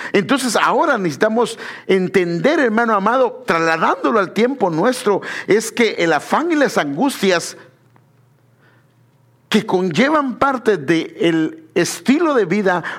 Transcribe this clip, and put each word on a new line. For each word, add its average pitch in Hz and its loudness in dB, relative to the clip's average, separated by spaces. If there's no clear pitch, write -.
Entonces 247 0
ahora 226 2
necesitamos 214 0
entender, 185 2
hermano 233 2
amado, 220 0
trasladándolo 180 2
al 196 0
tiempo 226 0
nuestro, 202 0
es 220 2
que 220 0
el 165 2
afán 220 0
y - 2
las 262 0
angustias 175 -2
que 214 0
conllevan 226 0
parte 254 0
del 160 -2
estilo 294 0
de 226 2
vida 185 0